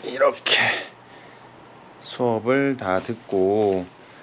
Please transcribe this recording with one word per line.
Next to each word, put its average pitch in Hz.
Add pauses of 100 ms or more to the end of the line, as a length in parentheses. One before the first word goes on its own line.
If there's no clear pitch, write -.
이렇게 - (1400)
수업을 127
다 95
듣고 98 (360)